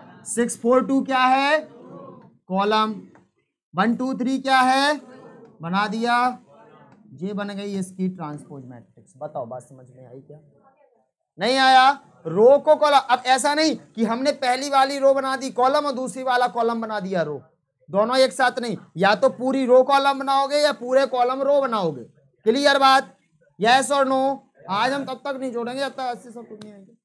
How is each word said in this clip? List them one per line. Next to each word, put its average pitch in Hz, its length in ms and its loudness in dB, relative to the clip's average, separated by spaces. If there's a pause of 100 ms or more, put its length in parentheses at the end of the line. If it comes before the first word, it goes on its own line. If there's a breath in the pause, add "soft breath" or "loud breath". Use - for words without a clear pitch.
(260)
सिक्स 233 320 -4
फ़ोर 254 280 2
टू 269 160 2
क्या 254 240 -2
है? 277 320 2 (920)
कॉलम। 214 460 0 (800)
वन 214 220 0
टू 262 200 -6
थ्री 254 240 -4
क्या 269 220 2
है? 269 320 2 (680)
बना 185 260 -2
दिया। 233 280 -2 (1000)
ये 185 180 -8
बन 202 160 -8
गई 202 280 -8
इसकी 185 320 -6
ट्रांसपोज 151 540 -14
मैट्रिक्स। 123 540 -20
बताओ 147 280 -10
बात 123 160 -14
समझ 131 260 -20
में 127 180 -20
आई 123 140 -20
क्या? 143 180 -20 (1000)
नहीं 226 200 -2
आया। 262 300 6 (380)
रो 220 320 6
को 302 180 4
कॉलम, 294 240 4
अब 254 260 -2
ऐसा 262 280 2
नहीं 311 220 0 (180)
कि 226 100 -2
हमने 247 300 -2
पहली 262 360 -2
वाली 269 280 2
रो 269 160 4
बना 269 220 -2
दी 254 160 -8
कॉलम 277 340 2
और 285 80 -2
दूसरी 262 280 -8
वाला 247 260 0
कॉलम 233 320 -2
बना 214 200 -6
दिया 185 220 -4
रो, 147 180 -6 (480)
दोनों 214 300 0
एक 262 140 4
साथ 247 280 0
नहीं, 226 160 -6 (200)
या 196 180 4
तो 262 160 0
पूरी 262 360 -2
रो 254 180 6
कॉलम 277 340 2
बनाओगे 269 380 -2
या 294 180 2
पूरे 254 340 0
कॉलम 254 340 -2
रो 285 180 2
बनाओगे। 196 420 -4 (440)
क्लियर 277 320 2
बात? 269 360 4 (440)
Yes 247 320 2
or 277 160 2
no? 262 160 0 (480)
आज 220 220 -2
हम 277 120 -6
तब 262 200 -12
तक 277 160 -8
नहीं 262 120 -6
जोड़ेंगे 240 280 -8
जब 269 100 -4
तक 269 160 -14
अस्सी 240 240 -12
सब 226 180 -18
कुछ 214 160 -20
नहीं 214 80 -20
आएंगे। 202 200 -20 (120)